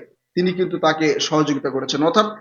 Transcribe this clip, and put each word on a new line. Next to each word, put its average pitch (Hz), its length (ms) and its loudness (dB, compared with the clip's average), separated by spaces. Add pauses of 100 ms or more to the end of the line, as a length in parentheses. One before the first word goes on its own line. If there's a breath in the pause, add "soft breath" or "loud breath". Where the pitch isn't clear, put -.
(360)
তিনি 180 160 0
কিন্তু 175 260 0
তাকে 156 420 2
সহযোগিতা 147 500 0
করেছেন। 135 340 -4
অর্থাৎ 160 220 2 (160 loud breath)